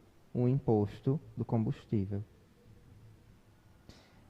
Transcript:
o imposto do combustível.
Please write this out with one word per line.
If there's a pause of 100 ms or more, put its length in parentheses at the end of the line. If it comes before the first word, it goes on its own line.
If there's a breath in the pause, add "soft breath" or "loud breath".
(340)
o
imposto (160)
do
combustível. (2000 soft breath)